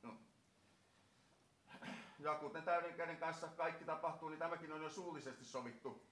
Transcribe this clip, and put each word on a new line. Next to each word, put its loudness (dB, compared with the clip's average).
No. -10
Ja 4
kuten -2
täyden 6
käden 0
kanssa 0
kaikki 0
tapahtuu, 2
niin -4
tämäkin 0
on -2
jo 0
suullisesti -4
sovittu. -6